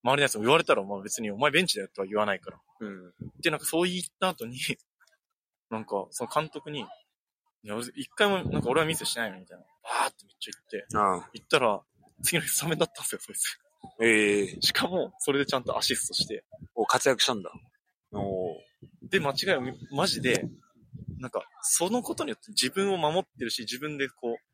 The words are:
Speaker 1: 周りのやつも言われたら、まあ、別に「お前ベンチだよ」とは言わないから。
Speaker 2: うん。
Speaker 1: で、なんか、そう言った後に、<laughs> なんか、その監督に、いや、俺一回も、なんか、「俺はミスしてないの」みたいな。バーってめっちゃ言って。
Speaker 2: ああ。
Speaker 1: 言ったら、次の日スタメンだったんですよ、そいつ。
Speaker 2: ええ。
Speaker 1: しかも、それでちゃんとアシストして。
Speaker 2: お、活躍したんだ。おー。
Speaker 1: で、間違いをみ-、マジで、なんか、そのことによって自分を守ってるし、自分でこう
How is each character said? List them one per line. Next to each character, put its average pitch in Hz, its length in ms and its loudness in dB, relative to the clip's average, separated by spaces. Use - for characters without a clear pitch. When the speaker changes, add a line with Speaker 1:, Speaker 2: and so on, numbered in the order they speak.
Speaker 1:
周 127 140 4
り - 20 2
の 143 60 4
や 131 60 4
つ - 100 -2
も 107 40 -2
言 120 80 6
わ 160 60 8
れ 165 60 4
た 156 100 4
ら、 104 100 2
ま 101 120 -6
あ、 95 80 -8
別 - 180 -6
に 107 100 -2
「お 101 60 -6
前 139 140 4
ベ 160 100 4
ン 180 60 0
チ - 100 0
だ 98 60 -6
よ」 95 100 -12
と 101 80 -6
は 95 60 -2
言 104 100 -2
わ 104 80 4
な 101 80 0
い 92 60 -4
か - 100 -14
ら。 85 100 -20
Speaker 2:
う 107 100 -10
ん。 90 240 -16
Speaker 1:
で、 160 120 0
な 151 60 -2
ん - 20 -6
か、 - 80 -10
そ 170 180 2
う 180 40 0
言 180 100 -4
っ 175 40 -8
た 185 100 2
後 120 180 -8
に、 127 100 -10
<laughs> - 1120 -12
な 113 80 -6
ん 110 80 -8
か、 98 240 -4
そ - 140 -8
の 110 100 -8
監 156 160 0
督 151 220 -12
に、 147 100 -6
い - 840 -20
や、 104 80 -6
俺 120 100 -4
一 - 140 -8
回 - 180 2
も、 185 160 2
な - 140 -2
ん - 60 0
か、 117 60 0
「俺 147 120 4
は 156 60 2
ミ 160 80 -2
ス 151 100 -6
し - 80 -2
て 117 60 -6
な 113 80 -2
い 98 40 -6
の」 95 80 -14
み 92 60 -20
た - 80 -20
い 90 60 -20
な。 87 40 -20
バ - 60 -14
ー - 20 -2
っ - 60 -12
て - 100 -20
め - 60 -20
っ - 80 -20
ち - 100 -10
ゃ - 20 -12
言 104 100 -6
っ - 60 -14
て。 110 100 -2
Speaker 2:
あ 98 200 4
あ。 - 140 -8
Speaker 1:
言 110 120 -14
っ - 40 -20
た - 120 4
ら、 107 200 4
次 - 140 2
の 156 40 2
日 143 80 -4
ス - 120 0
タ 151 60 -2
メ 165 80 2
ン 156 40 -6
だ 160 80 4
っ - 40 -10
た - 100 -14
ん - 20 -10
で - 60 -2
す 110 60 -4
よ、 - 60 -12
そ - 100 -16
い - 40 -12
つ。 - 240 -4
Speaker 2:
え 107 420 6
え。 87 180 -6
Speaker 1:
し - 120 2
か - 140 2
も、 175 320 -2
そ - 120 0
れ 139 80 4
で 139 60 2
ち - 80 -2
ゃ 131 60 2
ん 120 40 -6
と - 140 -2
ア 107 40 0
シ - 140 2
ス - 120 -2
ト - 60 -8
し - 140 -2
て。 - 160 -8
Speaker 2:
お、 110 100 2
活 - 240 4
躍 123 120 4
し - 40 6
た 127 100 0
ん 98 80 -6
だ。 80 80 -10
お 95 440 -4
ー。 - 20 -16
Speaker 1:
で、 190 160 0
間 143 120 0
違 127 40 -4
い - 60 -2
を 135 80 0
み-、 127 120 -6
マ 147 160 0
ジ - 140 -4
で、 120 240 0
な 127 80 -10
ん - 40 -12
か、 104 120 -2
そ - 280 2
の 240 120 0
こ - 140 -4
と 320 80 -4
に - 80 -4
よ - 40 -4
っ - 40 -20
て - 120 -20
自 127 180 2
分 196 240 0
を 185 40 0
守 160 220 2
っ 196 40 -2
て - 200 -10
る 117 60 -4
し、 - 100 -6
自 120 200 -8
分 151 180 -8
で 135 120 -2
こ 120 220 -6
う 117 40 -4